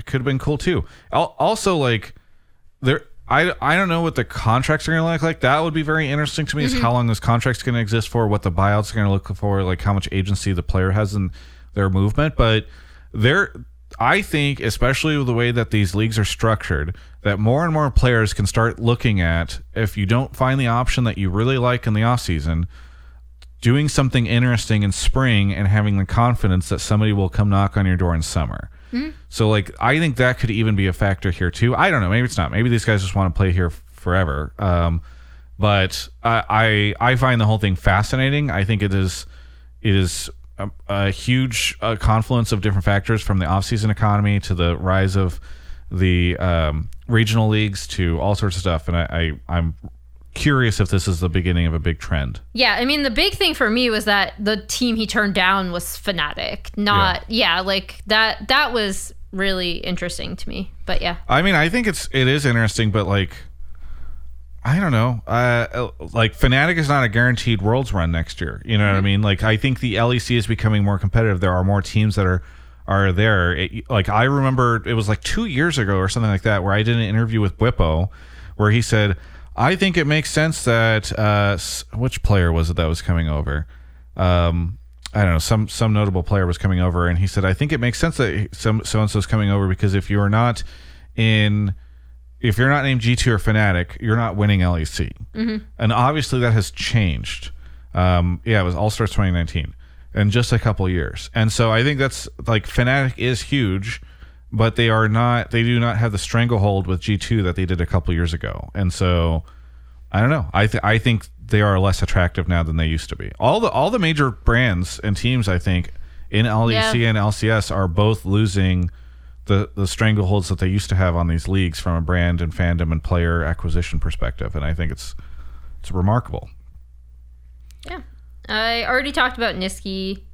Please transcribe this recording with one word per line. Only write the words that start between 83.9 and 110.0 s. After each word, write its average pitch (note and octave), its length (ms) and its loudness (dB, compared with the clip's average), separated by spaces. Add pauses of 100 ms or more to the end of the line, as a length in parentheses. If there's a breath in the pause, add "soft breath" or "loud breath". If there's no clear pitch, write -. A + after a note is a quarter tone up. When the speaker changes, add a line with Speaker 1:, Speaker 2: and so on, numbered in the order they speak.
Speaker 1:
Um, F2 640 2 (340)
I G#2+ 100 2
don't F2+ 100 4
know. D#2+ 60 4
Some, G#2+ 300 0
some A2+ 240 0
notable G2 300 2
player G2 240 2
was F2 100 0
coming F#2 240 0
over, F2 280 2
and F2 100 0
he F#2+ 80 2
said, F#2+ 180 -2
"I F#2 80 2
think D3 200 -2
it C3 80 0
makes A#2+ 180 -2
sense E3 200 0
that G2+ 360 -2
some, A2 300 -2
so-and-so's G#2+ 420 0
coming G#2 240 0
over G2 180 2
because F#2+ 260 0
if G2 140 -2
you're G2+ 220 2
not A#2 320 2 (540 loud breath)
in, G#2+ 580 2 (680 soft breath)
if A2 180 0
you're C3 120 4
not C#3+ 120 2
named C3 200 0
G A#2+ 120 2
two A#2+ 180 2
or G#2+ 60 2
Fnatic, G2+ 640 0
you're A2 160 0
not A2+ 200 -2
winning G#2 260 2
L F2 160 2
E D#2+ 60 -2
C." - 280 -4 (220)
Speaker 2:
Mm-hmm. A3 300 -4 (140)
Speaker 1:
And A2+ 140 2
obviously B2+ 480 0
that A#2+ 120 2
has A2 180 0
changed. - 800 -2 (440 soft breath)
Um, F2+ 500 2
yeah, A2 160 2
it F2+ 40 0
was F2 100 -2
All-Stars G#2 380 -2
twenty F#2+ 200 0
nineteen E2+ 420 -4 (400 soft breath)
in G2+ 160 2
just A#2+ 220 2
a A#2 60 4
couple G2+ 320 0
years. D#2 440 -4
And A2 160 2
so A2+ 220 2
I A2+ 100 2
think C#3+ 160 0
that's, - 300 -4 (180)
like, A2 220 0
Fnatic C3 480 0
is B2 240 -2
huge, G#2 640 -2 (500 soft breath)
but A2 240 2
they A#2 140 4
are A2 180 4
not, A#2+ 440 0
they A#2 100 2
do A#2+ 180 2
not A#2 160 0
have A2 160 0
the G2+ 60 -2
stranglehold G#2 680 0
with F#2 140 -2
G G#2 160 0
two G#2+ 280 0
that F2 120 -2
they F#2+ 80 -2
did E2+ 160 0
a E2+ 60 -2
couple F2+ 260 0
years E2 220 0
ago. G1+ 400 -8
And F#2 180 -2
so E2 500 2 (680 soft breath)